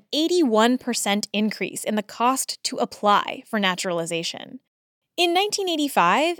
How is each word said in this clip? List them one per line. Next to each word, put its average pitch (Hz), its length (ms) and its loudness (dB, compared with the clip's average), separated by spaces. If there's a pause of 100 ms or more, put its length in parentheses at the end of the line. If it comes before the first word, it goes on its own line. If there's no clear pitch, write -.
(140)
eighty-one 254 640 2
percent 208 560 -2
increase 202 500 -2
in 214 120 -2
the 214 60 0
cost - 640 -2
to - 140 -6
apply - 680 0
for 220 140 -4
naturalization. 170 1000 -4 (560)
In 339 160 2
nineteen 403 340 0
eighty-five, 294 720 2